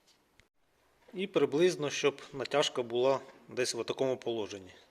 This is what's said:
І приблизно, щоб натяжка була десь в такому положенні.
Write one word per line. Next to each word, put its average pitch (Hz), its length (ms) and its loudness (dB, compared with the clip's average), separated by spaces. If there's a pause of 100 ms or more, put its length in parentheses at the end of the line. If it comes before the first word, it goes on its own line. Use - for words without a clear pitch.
(1120)
І 190 140 -4
приблизно, 147 600 2
щоб 139 320 0 (120)
натяжка 139 500 0
була 123 360 2 (280)
десь 117 280 -2
в 113 80 -4
такому 131 340 -2
положенні. 101 560 -6 (180)